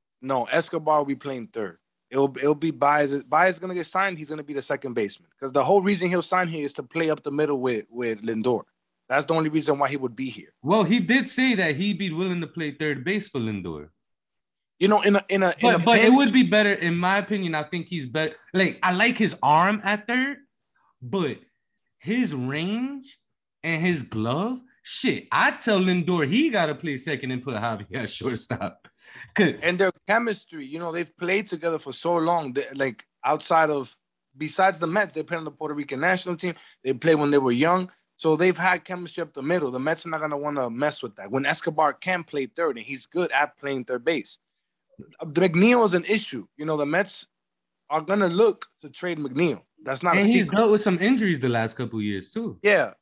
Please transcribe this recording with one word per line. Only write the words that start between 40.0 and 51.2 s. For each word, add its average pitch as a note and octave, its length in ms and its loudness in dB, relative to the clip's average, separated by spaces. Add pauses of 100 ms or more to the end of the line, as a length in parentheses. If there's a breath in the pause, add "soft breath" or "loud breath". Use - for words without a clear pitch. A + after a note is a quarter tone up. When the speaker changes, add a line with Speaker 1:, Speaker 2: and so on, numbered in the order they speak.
Speaker 1:
are E3+ 40 -10
not D#3+ 120 -4
gonna D3+ 160 -4
wanna C#3+ 320 -4
mess C#3 320 -2
with F#2+ 140 -10
that. G2 160 -14
When C3 140 -2
Escobar D#3 480 0
can F3+ 300 -4
play C#3 240 -6
third, D#3 300 -4
and G#2+ 80 -14
he's C3 200 -12
good E3+ 260 -2
at C#3+ 260 0
playing C3+ 280 -6
third B2 180 -4
base. D3+ 360 -4 (840)
McNeil F#3 640 4
is F3+ 80 2
an F3 120 0
issue. G#3 420 -4 (100)
You D3 80 -10
know, D#3 120 -2
the D3 80 0
Mets - 420 -4 (640)
are D#3 120 -2
gonna F#3+ 280 2
look G3+ 380 2 (140)
to D3 80 -18
trade F3 280 -6
McNeil. C#3+ 440 -2 (220)
That's C3 200 -6
not F3 140 4
Speaker 2:
And G3+ 80 4
Speaker 1:
a - 20 6
Speaker 2:
he's A#3 160 6
Speaker 1:
secret. E3 140 -4
Speaker 2:
dealt A3 140 6
with G#3 100 4
some F#3 180 2
injuries G3+ 400 2